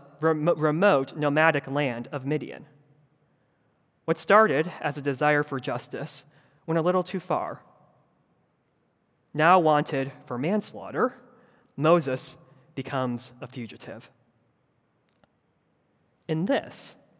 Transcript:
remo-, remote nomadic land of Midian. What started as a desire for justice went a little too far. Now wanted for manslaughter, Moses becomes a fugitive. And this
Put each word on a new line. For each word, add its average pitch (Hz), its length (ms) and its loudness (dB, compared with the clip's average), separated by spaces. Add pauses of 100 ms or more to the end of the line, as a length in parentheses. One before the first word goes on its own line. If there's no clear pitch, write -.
(200)
remo-, 156 360 2
remote 156 600 2
nomadic 151 520 2
land 135 420 -2
of 135 160 -8
Midian. 143 400 -6 (1400)
What 160 120 0
started 180 640 4
as 147 180 -6
a 139 40 -8
desire 147 420 2
for 135 160 -6
justice 123 640 -8 (420)
went 165 140 0
a - 20 0
little 180 220 2
too 185 160 -6
far. 95 420 -4 (1700)
Now 170 280 6
wanted 147 500 2 (140)
for 123 120 -8
manslaughter, 202 760 -2 (640)
Moses 143 580 2 (380)
becomes 127 680 -4
a 160 60 -12
fugitive. - 640 -14 (2250)
And 160 180 -2
this - 500 -4 (240)